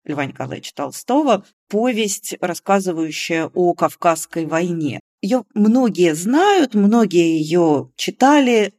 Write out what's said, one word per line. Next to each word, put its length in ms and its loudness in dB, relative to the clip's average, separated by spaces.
Льва 200 -6
Николаевича 500 -12
Толстого, 680 -2
повесть, 720 -4
рассказывающая 1120 -4
о 200 0
Кавказской 720 -2
войне. 540 -4
Её 320 -2
многие 640 2
знают, 580 2
многие 640 2
её 560 0
читали, 840 2